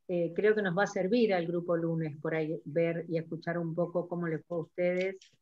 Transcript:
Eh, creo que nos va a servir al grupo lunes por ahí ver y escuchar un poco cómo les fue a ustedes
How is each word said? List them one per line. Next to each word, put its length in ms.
Eh, 260
creo 200
que 80
nos 140
va 80
a 20
servir 480
al 120
grupo 300
lunes 440
por 140
ahí 300
ver 420
y 120
escuchar 400
un 160
poco 340
cómo 200
les 180
fue 100
a 60
ustedes 540